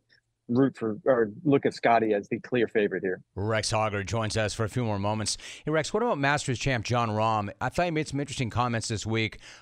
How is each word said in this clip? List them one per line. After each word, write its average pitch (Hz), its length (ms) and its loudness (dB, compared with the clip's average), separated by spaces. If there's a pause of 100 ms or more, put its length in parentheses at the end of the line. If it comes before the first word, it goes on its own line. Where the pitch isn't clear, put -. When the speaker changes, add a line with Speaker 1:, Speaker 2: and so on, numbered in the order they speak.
(480)
Speaker 1:
root 127 280 4
for 110 200 -4 (100)
or 117 260 4 (100)
look 139 240 4
at 110 80 -2
Scottie 113 400 4
as 101 140 -2
the 113 100 -2
clear 113 300 0
favorite 95 340 0
here. 95 180 -2 (140)
Speaker 2:
Rex 107 380 -2
Hoggard 104 340 0
joins 110 300 -2
us 107 180 0
for - 80 -4
a 107 60 0
few 123 160 -2
more 107 120 -2
moments. 104 420 -2 (260)
Hey, 151 80 -2
Rex, 156 200 0
what 220 120 0
about 220 140 0
Masters 139 420 0
champ 127 240 0
Jon 120 240 0
Rahm? 107 420 2 (100)
I 123 80 -2
thought 175 180 0
he 175 40 0
made 151 160 0
some 139 140 -4
interesting 135 280 -4
comments 117 380 -2
this 107 180 -4
week 110 360 0 (220)